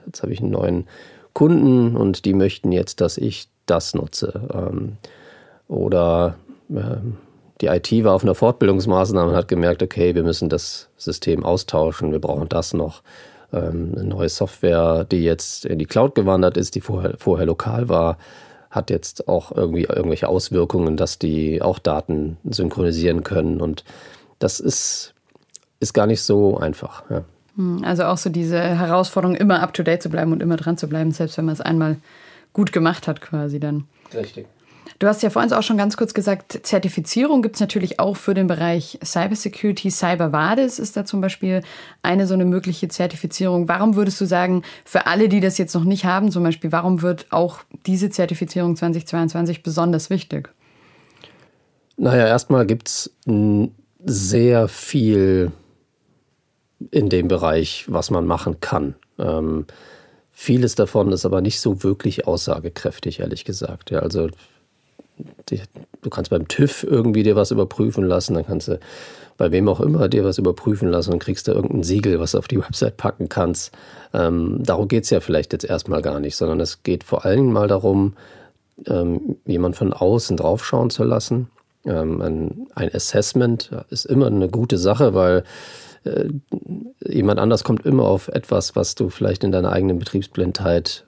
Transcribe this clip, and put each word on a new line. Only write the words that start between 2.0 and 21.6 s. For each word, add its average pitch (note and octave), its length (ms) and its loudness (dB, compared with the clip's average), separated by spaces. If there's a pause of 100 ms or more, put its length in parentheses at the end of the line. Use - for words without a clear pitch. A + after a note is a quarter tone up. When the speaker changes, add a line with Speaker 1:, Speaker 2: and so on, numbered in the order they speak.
Speaker 1:
die G2 80 2
möchten G2 400 2
jetzt, F2+ 300 0
dass E2+ 160 0
ich - 300 -6 (180)
das - 280 0
nutze. - 580 -6
Ähm, F#2+ 440 -6 (720)
oder, F2 680 2 (340)
ähm, G#2+ 480 -6 (420)
die - 60 0
I F2+ 120 2
T A2+ 260 0
war G2 100 6
auf F#2+ 80 2
einer G2 120 4
Fortbildungsmaßnahme F#2+ 1000 2
und F2+ 40 2
hat F2 100 0
gemerkt, F2 360 0
okay, F2 320 0
wir E2+ 80 2
müssen E2 260 0
das - 480 -6
System - 480 -4
austauschen, D#2+ 640 0
wir D#2 80 0
brauchen D2+ 300 -4
das E2 240 -4
noch. D#2+ 300 -4 (500)
Ähm, E2 420 -4
eine F#2+ 100 -6
neue F#2+ 260 -2
Software, E2+ 720 0
die F2+ 180 0
jetzt - 440 -2
in E2 120 -4
die D#2 60 -2
Cloud B2+ 300 2
gewandert F#2+ 420 4
ist, - 180 -2
die F#2+ 60 -4
vorher, F#2 380 -4
vorher F2 260 0
lokal A2+ 460 -2
war, E2 260 2 (540)
hat - 180 -4
jetzt - 400 -6
auch - 240 0
irgendwie E2+ 320 0
irgendwelche - 440 -2
Auswirkungen, F2 680 0
dass E2 220 -2
die D#2 420 0